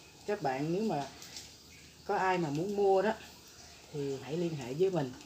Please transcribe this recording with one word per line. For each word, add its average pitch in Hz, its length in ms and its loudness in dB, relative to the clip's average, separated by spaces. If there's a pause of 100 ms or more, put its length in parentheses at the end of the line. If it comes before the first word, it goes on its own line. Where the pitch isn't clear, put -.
(260)
các 202 160 -2
bạn 143 300 0
nếu 196 100 0
mà 147 260 0 (960)
có 202 120 0
ai 185 220 2
mà 156 120 0
muốn 185 260 -2
mua 196 260 6
đó 220 100 4 (800)
thì 139 300 -2
hãy 135 140 -6
liên 170 200 0
hệ 131 180 -6
với 185 160 4
mình. 139 220 0 (140)